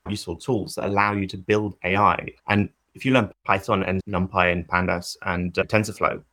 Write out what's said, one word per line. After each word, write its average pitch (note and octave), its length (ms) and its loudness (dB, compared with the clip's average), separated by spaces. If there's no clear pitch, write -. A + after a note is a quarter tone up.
useful F#2 280 -6
tools G#2+ 400 -4
that - 100 -4
allow G2+ 260 2
you G2+ 140 -2
to F#2+ 100 -10
build G#2 480 0
A F#2 120 0
I. G2+ 320 4
And G2+ 200 4
if - 100 -10
you C3 80 2
learn A2+ 200 2
Python G2 400 0
and F#2 240 0
NumPy F#2 440 2
and E2+ 140 -4
Pandas F2+ 560 -2
and, F2+ 340 -4
uh, G2 80 2
TensorFlow, G#2+ 580 -2